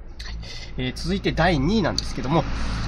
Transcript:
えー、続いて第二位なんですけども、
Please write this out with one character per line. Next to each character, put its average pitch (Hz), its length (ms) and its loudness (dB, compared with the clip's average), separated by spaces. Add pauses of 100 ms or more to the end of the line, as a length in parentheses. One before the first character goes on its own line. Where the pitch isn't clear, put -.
(760)
え 127 140 -2
ー、 123 40 -6
続 170 200 -2
い 196 60 0
て 175 120 0
第 165 260 4
二 170 200 4
位 208 40 4
な 139 80 2
ん 95 60 -2
で - 80 0
す - 100 -4
け 127 80 -4
ど 123 60 -2
も、 147 160 4 (440)